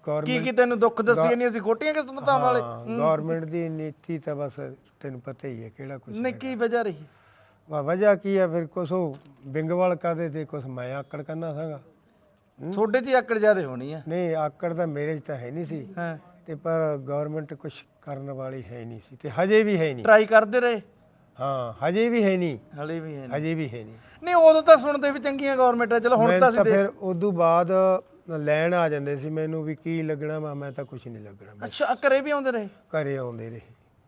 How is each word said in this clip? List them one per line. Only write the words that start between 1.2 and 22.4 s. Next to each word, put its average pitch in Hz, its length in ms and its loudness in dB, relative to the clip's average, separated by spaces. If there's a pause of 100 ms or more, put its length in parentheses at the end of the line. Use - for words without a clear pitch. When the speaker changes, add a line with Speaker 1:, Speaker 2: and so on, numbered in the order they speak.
Speaker 2:
ਗੌ- 240 120 4
Speaker 1:
ਨਹੀਂ 240 120 0
ਅਸੀਂ, 220 140 -4
ਖੋਟੀਆਂ 226 320 0
ਕਿਸਮਤਾਂ 269 460 0
ਵਾਲੇ? 247 200 2
Speaker 2:
ਹਾਂ, 120 240 -8
Speaker 1:
ਹੂੰ। 226 140 -6
Speaker 2:
ਗੌਰਮੈਂਟ 160 460 0
ਦੀ 165 240 -4
ਨੀਤੀ 156 500 -8
ਤਾਂ 147 180 -6
ਬਸ 143 160 -6 (480)
ਤੈਨੂੰ 131 200 -12
ਪਤਾ 135 280 -14
ਹੀ 113 160 -12
ਹੈ 113 40 -16
ਕਿਹੜਾ 135 300 -14
ਕੁਛ 208 160 -16
Speaker 1:
ਨਹੀਂ, 240 200 -6
ਕੀ 262 140 -10
Speaker 2:
ਹੈਗਾ। 240 160 -4
Speaker 1:
ਵਜ੍ਹਾ 233 180 0
ਰਹੀ? 160 220 -6 (680)
Speaker 2:
ਵਾ-, 151 120 -4
ਵਜ੍ਹਾ 190 320 4
ਕੀ 196 220 -2
ਆ 185 120 4
ਫਿਰ, 165 180 -2
ਕੁਛ 170 260 -6
ਉਹ 165 240 -2 (300)
ਬਿੰਗਵਾਲ 165 500 0
ਕਰਦੇ 170 320 -4
ਤੇ 151 160 -8
ਕੁਛ 135 200 -10
ਮੈਂ 127 320 -10
ਆਕੜ 143 260 -12
ਕਰਨਾ 160 300 -8
ਸੀਗਾ। 151 280 -8 (800)
ਹੂੰ। 165 100 -8
Speaker 1:
ਤੁਹਾਡੇ 214 280 2
'ਚ 247 80 -8
ਹੀ 262 40 0
ਆਕੜ 240 260 2
ਜ਼ਿਆਦੇ 208 260 4
ਹੋਣੀ 131 280 -8
ਆ। 156 160 -10
Speaker 2:
ਨਹੀਂ, 170 280 -2
ਆਕੜ 156 380 -4
ਤਾਂ 170 120 -2
ਮੇਰੇ 151 320 -4
'ਚ 139 40 -12
ਤਾਂ 147 140 -10
ਹੈ 123 140 -10
ਨਹੀਂ 165 140 -8
ਸੀ। 147 340 -12
Speaker 1:
ਹਾਂ। 165 200 -8 (280)
Speaker 2:
ਤੇ 160 80 -10
ਪਰ 160 460 -2
ਗੌਰਮੈਂਟ 147 540 -6
ਕੁਛ 139 180 -14 (300)
ਕਰਨ 139 280 -12
ਵਾਲੀ 131 340 -10
ਹੈ 117 200 -14
ਨਹੀਂ 113 240 -14
ਸੀ 127 80 -20
ਤੇ 147 140 -10 (120)
ਹਜੇ 214 200 6
ਵੀ 202 180 2
ਹੈ 151 140 0
ਨਹੀਂ। 117 100 -8
Speaker 1:
ਟਰਾਈ 220 220 8
ਕਰਦੇ 220 340 6
ਰਹੇ? 233 200 0 (600)
Speaker 2:
ਹਾਂ, 127 460 -4
ਹਜੇ 214 220 2
ਵੀ 233 160 2
ਹੈ 190 120 4
ਨਹੀਂ। 165 220 -2 (240)